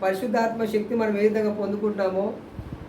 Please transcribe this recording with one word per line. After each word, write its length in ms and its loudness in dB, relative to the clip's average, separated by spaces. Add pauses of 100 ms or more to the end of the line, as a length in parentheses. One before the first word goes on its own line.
పరిశుద్ధాత్మ 600 0 (100)
శక్తి 280 0
మనం 200 2
ఏ 60 8
విధంగా 240 2 (100)
పొందుకుంటున్నామో 600 0 (640)